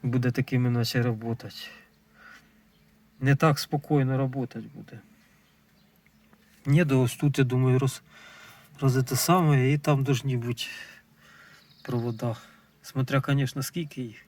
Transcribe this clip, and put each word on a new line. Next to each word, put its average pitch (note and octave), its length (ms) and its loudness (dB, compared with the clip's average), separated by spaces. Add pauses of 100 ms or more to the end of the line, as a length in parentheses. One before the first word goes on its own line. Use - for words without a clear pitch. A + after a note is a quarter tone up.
буде B2 280 0
такими B2 400 0
наче A#2+ 320 0
працювати. A2+ 460 -4 (1700)
Не C#3 160 2
так D3+ 220 2
спокійно C#3 580 0
працювати C3 460 -4 (120)
буде. A#2 260 -18 (1700)
Ні, D3 180 6
да C3+ 100 2
ось B2+ 220 2
тут, C#3+ 220 0
я C#3 60 4
думаю, B2+ 340 2
роз, C#3 240 -2 (800)
роз C3 240 2
те B2+ 120 -4
саме, D3 560 4
і D3 60 2
там C#3+ 260 2
должні C3 320 0
бути A#2+ 280 -6 (1160)
провода. A#2+ 540 -4 (460)
Смотря, C3+ 380 -2
конечно, C#3 420 -2
скільки D3 400 -8
їх. A2 260 -14